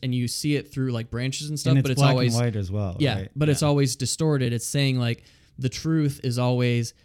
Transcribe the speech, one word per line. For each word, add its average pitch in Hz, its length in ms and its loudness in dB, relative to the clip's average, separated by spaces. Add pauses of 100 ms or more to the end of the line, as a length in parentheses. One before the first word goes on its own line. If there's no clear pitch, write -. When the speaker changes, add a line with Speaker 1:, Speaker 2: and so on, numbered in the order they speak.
Speaker 1:
and 127 100 -2
you 123 140 -2
see 147 280 -2
it - 160 -6
through, 131 200 -4
like, 117 180 -4
branches 135 400 -6
and 151 80 -6
stuff, 131 140 0
Speaker 2:
And 135 80 6
it's 135 60 2
Speaker 1:
but 139 60 0
it's 127 100 2
Speaker 2:
black 135 100 6
Speaker 1:
always 123 240 2
Speaker 2:
and 120 100 2
white 117 120 -2
as 95 120 -4
well, 98 300 -4
Speaker 1:
Yeah, 120 160 2
Speaker 2:
right? 95 200 -6
Speaker 1:
but 147 140 2
it's 139 120 2
Speaker 2:
Yeah. 147 80 2
Speaker 1:
always 143 260 2
distorted. 131 580 0
It's 117 140 -6
saying, 135 320 0
like, 117 240 -2 (340)
the 131 120 -2
truth 156 540 0
is 120 140 -2
always 123 560 0 (120)